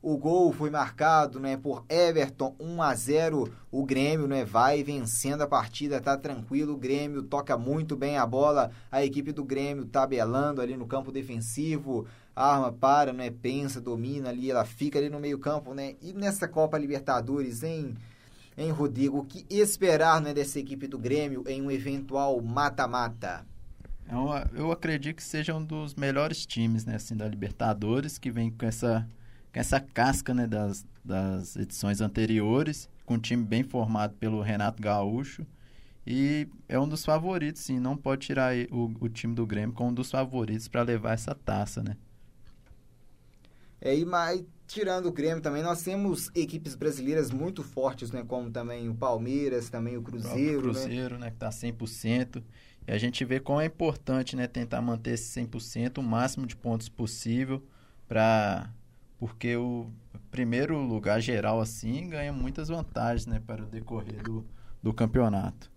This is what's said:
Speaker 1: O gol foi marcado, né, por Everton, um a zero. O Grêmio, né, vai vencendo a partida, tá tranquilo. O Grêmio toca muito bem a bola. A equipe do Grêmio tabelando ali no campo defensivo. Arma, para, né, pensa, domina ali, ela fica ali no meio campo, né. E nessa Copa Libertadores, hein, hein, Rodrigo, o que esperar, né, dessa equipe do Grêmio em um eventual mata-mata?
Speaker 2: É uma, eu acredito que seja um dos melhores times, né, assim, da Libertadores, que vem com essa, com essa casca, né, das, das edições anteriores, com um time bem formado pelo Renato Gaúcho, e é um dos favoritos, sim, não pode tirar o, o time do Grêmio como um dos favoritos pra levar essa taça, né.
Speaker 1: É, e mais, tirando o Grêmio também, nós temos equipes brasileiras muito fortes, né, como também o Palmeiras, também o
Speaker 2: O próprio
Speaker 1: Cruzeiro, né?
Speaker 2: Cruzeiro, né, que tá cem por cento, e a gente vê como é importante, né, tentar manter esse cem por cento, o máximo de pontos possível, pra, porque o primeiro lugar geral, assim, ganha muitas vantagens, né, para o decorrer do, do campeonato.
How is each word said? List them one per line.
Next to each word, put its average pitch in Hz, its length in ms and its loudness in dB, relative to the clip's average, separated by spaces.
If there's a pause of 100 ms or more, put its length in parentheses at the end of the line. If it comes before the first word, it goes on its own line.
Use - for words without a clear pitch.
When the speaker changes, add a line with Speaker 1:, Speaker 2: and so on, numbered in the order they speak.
Speaker 1:
O 156 160 2
gol 165 360 6
foi 151 160 -2
marcado, 147 680 4
né, 135 180 -2
por 135 320 -4
Everton, 147 720 4
um 170 220 -4
a 143 140 4
zero. 139 580 2 (160)
O 135 160 0
Grêmio, 139 420 2
né, 135 180 0
vai 123 360 6
vencendo 139 600 -2
a 143 60 0
partida, 139 520 0
tá 139 180 2
tranquilo. 135 560 -2
O 143 40 -6
Grêmio 139 460 0
toca 139 340 0
muito 147 400 0
bem 139 200 0
a 123 80 4
bola. 135 460 4 (200)
A 135 120 4
equipe 139 300 0
do 143 100 -4
Grêmio 139 420 -2
tabelando 135 760 2
ali 127 160 -2
no 120 100 -8
campo 135 240 -4
defensivo. 127 960 -4 (260)
Arma, 135 380 4
para, 135 400 6
né, 127 180 -4
pensa, 131 520 -4
domina 123 480 -4
ali, 123 200 -4
ela 123 140 4
fica 139 340 -2
ali 143 120 2
no 147 100 -6
meio 147 180 -2
campo, 139 360 -4
né. 139 280 -8
E 180 120 -12
nessa 196 340 0
Copa 156 300 4
Libertadores, 135 840 0
hein, 156 300 -4 (640)
hein, 160 140 -2
Rodrigo, 139 460 2
o 139 80 -2
que 185 240 -14
esperar, 165 720 6
né, 147 120 -2
dessa 139 240 0
equipe 135 300 -6
do 135 100 -8
Grêmio 131 480 0
em 135 160 -4
um 139 80 -4
eventual 135 720 0
mata-mata? 117 1040 -2 (640)
Speaker 2:
É 117 80 -6
uma, 135 380 0
eu 151 180 -2
acredito 156 460 -2
que - 60 -14
seja 156 300 -2
um 160 80 -2
dos 151 340 -6
melhores 143 500 0
times, 113 400 2
né, 110 100 -4
assim, 107 180 -6
da 107 140 -2
Libertadores, 107 880 0
que 131 140 -6
vem 117 180 0
com 113 160 -6
essa, 113 400 2 (480)
com - 60 -6
essa 135 220 2
casca, 127 520 2
né, 123 140 2
das, 104 380 -2 (180)
das 95 540 -2
edições 101 420 0
anteriores, 110 920 2 (160)
com 123 100 2
um 113 40 4
time 120 240 0
bem 110 200 2
formado 110 520 0
pelo 110 260 0
Renato 104 400 0
Gaúcho, 104 640 0 (600)
e 143 400 2 (220)
é 127 100 2
um 139 80 2
dos 151 160 -4
favoritos, 160 600 0
sim, 127 160 0
não 131 180 0
pode 139 300 -2
tirar 131 260 2 (180)
o, 117 300 0
o 120 80 0
time 113 260 -4
do 117 100 2
Grêmio 107 300 -2
como 120 140 0
um 123 40 0
dos 127 160 -2
favoritos 120 600 -2
pra 120 140 2
levar 113 300 2
essa 113 220 -4
taça, 104 480 -2
né. 107 140 -4 (1800)
Speaker 1:
É, 135 160 2
e 160 60 2
mais, 175 400 0 (240)
tirando 185 380 -2
o 175 60 0
Grêmio 160 300 -2
também, 151 220 -2
nós 170 180 -2
temos 190 540 -2
equipes 156 400 -4
brasileiras 139 560 0
muito 156 320 -4
fortes, 123 480 -4
né, 123 160 -8
como 123 240 -6
também 120 380 -6
o 113 60 -4
Palmeiras, 123 720 0
também 120 260 -4
o 120 40 -6
Speaker 2:
O 113 40 -8
próprio 113 260 -8
Speaker 1:
Cruzeiro, 135 380 2
né? 117 60 0
Speaker 2:
Cruzeiro, 120 440 -4
né, 117 140 -8
que 113 60 -12
tá 117 120 -6
cem 120 220 -6
por 113 160 -6
cento, 120 560 -2 (420)
e 113 60 -4
a 104 60 2
gente 123 260 0
vê 131 160 2
como 143 220 0
é 156 40 2
importante, 139 720 -2
né, 123 120 -2
tentar 120 340 -4
manter 117 300 -2
esse 113 180 -4
cem 123 160 -4
por 117 160 -8
cento, 123 400 -4
o - 20 -2
máximo 123 420 0
de 120 120 -10
pontos 113 320 -2
possível, 127 760 -2 (420)
pra, 110 640 2 (480)
porque 120 380 -4
o 120 340 -4 (400)
primeiro 123 480 0
lugar 110 440 0
geral, 110 400 0
assim, 113 480 -4
ganha 143 240 -4
muitas 139 340 -4
vantagens, 120 600 -2
né, 113 200 -2
para 107 160 -8
o - 20 -8
decorrer 107 560 -8
do, 110 240 -4 (380)
do 110 100 2
campeonato. 110 840 2